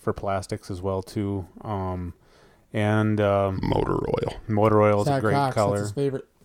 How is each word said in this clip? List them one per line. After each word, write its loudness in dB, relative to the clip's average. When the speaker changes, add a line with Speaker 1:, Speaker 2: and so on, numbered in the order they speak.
Speaker 1:
for -2
plastics -6
as -8
well, -2
too. -4
Um, -6
and, 2
um, 2
Speaker 2:
Motor 0
oil. -2
Speaker 1:
motor 4
oil 4
is -2
a 2
Speaker 3:
Zach 0
Speaker 1:
great 2
Speaker 3:
Cox, 0
Speaker 1:
color. 2
Speaker 3:
that's -2
his -8
favorite. -4